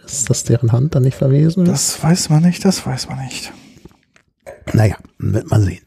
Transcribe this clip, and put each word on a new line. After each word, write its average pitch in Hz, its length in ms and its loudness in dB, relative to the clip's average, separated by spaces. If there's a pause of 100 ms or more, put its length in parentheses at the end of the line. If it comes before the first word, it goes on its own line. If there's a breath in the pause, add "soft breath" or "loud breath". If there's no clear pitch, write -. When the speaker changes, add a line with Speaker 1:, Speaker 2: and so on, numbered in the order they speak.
Speaker 1:
ist, - 240 -6
dass - 160 -2
deren 117 280 2
Hand 135 220 0
dann 127 100 2
nicht 131 120 0
verwesen 151 500 2
ist? 170 60 2
Speaker 2:
Das - 300 -4
weiß 165 280 0
man 156 120 4
nicht, 175 220 2
das 190 200 0
weiß 131 240 -6
man 131 160 -10
nicht. - 280 -12 (1200 loud breath)
Speaker 1:
Naja, 110 240 4 (220)
wird 98 320 -4
man 107 120 4
sehen. 92 240 -2